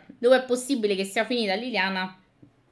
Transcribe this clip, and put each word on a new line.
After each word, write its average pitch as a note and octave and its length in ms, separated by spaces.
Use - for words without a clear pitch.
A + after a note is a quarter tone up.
dove B3+ 300
è B3+ 80
possibile A#3+ 520
che F#3+ 80
sia G#3 220
finita A3+ 260
Liliana F#3+ 640